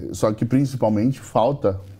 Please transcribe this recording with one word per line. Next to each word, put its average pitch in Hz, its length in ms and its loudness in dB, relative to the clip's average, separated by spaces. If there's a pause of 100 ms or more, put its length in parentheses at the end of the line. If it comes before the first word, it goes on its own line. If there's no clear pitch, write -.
(120)
só 107 200 2
que 107 120 -2
principalmente 127 760 2
falta 113 600 0 (200)